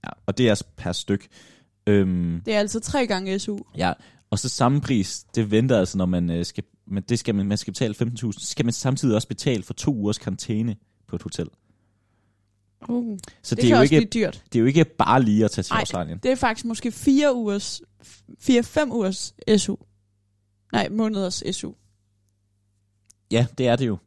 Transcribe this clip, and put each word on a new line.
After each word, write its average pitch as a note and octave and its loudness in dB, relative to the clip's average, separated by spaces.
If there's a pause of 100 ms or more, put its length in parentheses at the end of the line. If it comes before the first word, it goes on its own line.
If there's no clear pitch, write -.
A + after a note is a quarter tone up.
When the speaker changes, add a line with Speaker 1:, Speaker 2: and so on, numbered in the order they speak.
Speaker 1:
Ja, G1+ -10 (160)
og G2+ -4
det B2 4
er A2 6
altså G2+ 0 (120)
per F2 -6
styk. - -4 (580)
Øhm, F#2+ 2
Speaker 2:
Det A3 -2
er G#3 2
altså G#3+ -2
tre B3+ -2
gange F#3+ -4
S G3 -6
U. G3+ -6 (180)
Speaker 1:
Ja, F2+ -2 (380)
og G2+ -2
så - -4
samme C3+ 2
pris, - -2 (100)
det A2 0
venter A#2 4
altså, F#2+ 0
når F#2 0
man, F2 0
øh, E2+ -2
skal, - -10 (220)
men F#2+ -6
det A#2+ 0
skal A2+ -4
man, G2 0
man G2+ -2
skal - -8
betale A2 -2
femten A#2+ -4
tusind, A2 -6
så - -12
skal - -4
man A#2 0
samtidig B2 0
også - 0
betale A2+ -2
for - -12
to - -2
ugers G#2 -2
karantæne G#2+ -4 (320)
på F2 -10
et - -8
hotel. E2 -8 (1400)
Speaker 2:
Uh, A#3 -4 (240)
Speaker 1:
Så - -2
Speaker 2:
det A#3 0
Speaker 1:
det - 4
er - 8
Speaker 2:
kan - 8
Speaker 1:
jo A#3 8
Speaker 2:
også - 6
Speaker 1:
ikke, A#2+ 4
Speaker 2:
blive A2 -2
dyrt. - -10
Speaker 1:
det B2 2
er - 4
jo A2+ 6
ikke D3+ 6
bare C3 4
lige G#2+ 4
at G#2 2
tage - -4
til - -4
Speaker 2:
Ej, A2+ 0
Speaker 1:
Australien. F2 -4
Speaker 2:
det B3 0
er C4 2
faktisk A3+ -2
måske A3+ -6
fire C#4 4
ugers, G#3 -4 (220)
f-, - -20
fire, A#3+ 4
fem C#4 -2
ugers F#3+ -4 (240)
S - 0
U. G3 -4 (960)
Nej, - 0
måneders G#3 -4 (100)
S - -10
U. - -12 (1600)
Speaker 1:
Ja, A#2 2 (120)
det B2+ 0
er A#2 4
det C3 -2
jo. G2+ -2